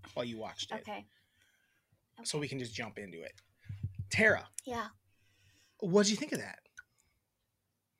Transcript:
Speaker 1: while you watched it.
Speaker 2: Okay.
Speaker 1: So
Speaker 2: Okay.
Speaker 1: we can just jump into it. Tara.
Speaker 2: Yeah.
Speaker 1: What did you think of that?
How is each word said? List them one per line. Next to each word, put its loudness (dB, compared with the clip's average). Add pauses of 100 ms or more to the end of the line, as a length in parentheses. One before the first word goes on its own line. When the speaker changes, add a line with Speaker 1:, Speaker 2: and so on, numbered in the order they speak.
(140)
Speaker 1:
while 0
you -6
watched -8
it. -4
Speaker 2:
Okay. -10 (1160)
Speaker 1:
So -2
Speaker 2:
Okay. 0
Speaker 1:
we -2
can -4
just -6
jump -6
into -10
it. -12 (760)
Tara. 6 (160)
Speaker 2:
Yeah. -4 (920)
Speaker 1:
What 8
did 6
you 4
think -4
of 0
that? -10 (1400)